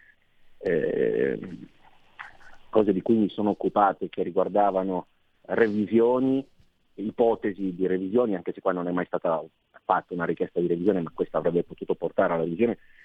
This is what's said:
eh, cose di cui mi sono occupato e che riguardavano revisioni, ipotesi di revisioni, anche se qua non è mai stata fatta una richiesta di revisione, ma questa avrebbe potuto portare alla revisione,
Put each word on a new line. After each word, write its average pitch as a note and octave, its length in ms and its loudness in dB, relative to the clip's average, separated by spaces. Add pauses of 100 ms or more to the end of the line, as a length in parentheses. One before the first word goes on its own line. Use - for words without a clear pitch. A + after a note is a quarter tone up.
(600)
eh, C2 800 0 (1300)
cose G#2+ 220 4
di F#2 80 -2
cui A#2 160 2
mi G#2 140 4
sono G#2 180 -2
occupato G2 560 0
e F2+ 60 -6
che F#2+ 120 -4
riguardavano F#2+ 840 0 (400)
revisioni, A2+ 1000 2 (500)
ipotesi G2+ 800 -2
di F#2 120 -2
revisioni, F#2+ 480 0
anche F2+ 180 -6
se - 80 -18
qua F#2+ 120 0
non F2 140 -4
è F2+ 60 -2
mai F2+ 140 -2
stata E2 360 -2 (440)
fatta F2+ 260 0
una F2 140 -4
richiesta E2+ 340 -4
di F2 60 0
revisione, F2 340 0
ma D#2+ 140 -6
questa E2+ 240 -4
avrebbe E2+ 240 0
potuto - 320 -8
portare F2 400 -2
alla E2 80 -2
revisione, F2+ 340 0 (280)